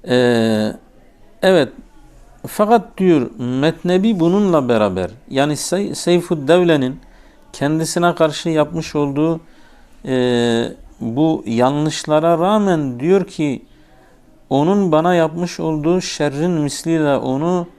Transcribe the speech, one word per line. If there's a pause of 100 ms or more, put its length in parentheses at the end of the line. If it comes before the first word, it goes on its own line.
E, (1200)
evet, (760)
fakat
diyor (100)
Metnebi
bununla
beraber, (180)
yani
Sey-,
Seyfuddevle'nin (540)
kendisine
karşı
yapmış
olduğu, (680)
e, (380)
bu
yanlışlara
rağmen
diyor
ki (840)
onun
bana
yapmış
olduğu
şerrin
misliyle
onu (120)